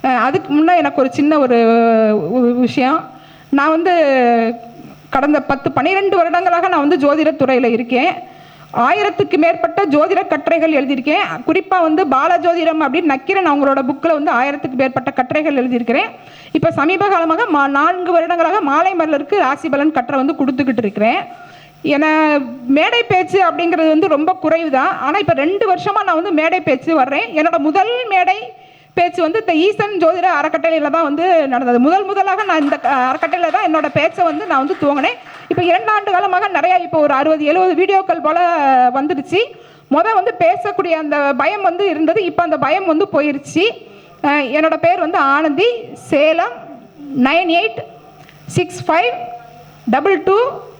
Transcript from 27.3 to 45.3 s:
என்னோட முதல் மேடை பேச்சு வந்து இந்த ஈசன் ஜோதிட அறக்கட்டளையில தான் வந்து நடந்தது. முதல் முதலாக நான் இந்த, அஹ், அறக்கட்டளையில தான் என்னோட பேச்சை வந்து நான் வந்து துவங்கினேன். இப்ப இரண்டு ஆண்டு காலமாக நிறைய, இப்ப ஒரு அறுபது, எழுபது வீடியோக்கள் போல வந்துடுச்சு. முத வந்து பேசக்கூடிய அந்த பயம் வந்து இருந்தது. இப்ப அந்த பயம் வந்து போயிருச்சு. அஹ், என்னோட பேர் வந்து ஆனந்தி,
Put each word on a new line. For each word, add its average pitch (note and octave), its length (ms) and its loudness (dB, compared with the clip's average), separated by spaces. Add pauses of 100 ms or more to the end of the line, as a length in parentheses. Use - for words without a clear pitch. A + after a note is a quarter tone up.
என்னோட E4 220 0
முதல் G4 500 0
மேடை F#4 300 0 (560)
பேச்சு F4 280 0
வந்து E4+ 180 0
இந்த F#4 140 -2
ஈசன் G4+ 440 0
ஜோதிட E4+ 340 2
அறக்கட்டளையில D#4 580 0
தான் D#4+ 120 0
வந்து D#4 460 0
நடந்தது. B3 300 0
முதல் E4+ 260 2
முதலாக G4 400 -2
நான் E4+ 160 0
இந்த, C#4+ 220 0
அஹ், B3+ 240 0
அறக்கட்டளையில D#4+ 440 -2
தான் G4 140 -2
என்னோட D#4 280 0
பேச்சை E4 320 0
வந்து D#4+ 220 -2
நான் D#4 120 0
வந்து D4 220 -2
துவங்கினேன். C#4+ 380 0 (300)
இப்ப F4+ 140 -2
இரண்டு F4+ 280 2
ஆண்டு G4+ 220 0
காலமாக F#4+ 360 0
நிறைய, F4+ 300 2
இப்ப F4 200 -2
ஒரு D4 160 2
அறுபது, D4+ 300 2
எழுபது F4+ 300 2
வீடியோக்கள் F#4+ 480 0
போல D#4 160 0 (560)
வந்துடுச்சு. D4 460 -2 (500)
முத F4+ 240 2
வந்து G#4 240 0
பேசக்கூடிய F4+ 520 0
அந்த D4 460 0
பயம் F4+ 260 -2
வந்து F#4 260 0
இருந்தது. D#4+ 360 0
இப்ப E4+ 180 -2
அந்த D#4 160 -2
பயம் E4+ 280 0
வந்து E4+ 260 0
போயிருச்சு. D4 520 -2 (580)
அஹ், C#4+ 300 0
என்னோட D#4 240 0
பேர் E4+ 240 0
வந்து E4+ 180 -2
ஆனந்தி, D4 500 0 (260)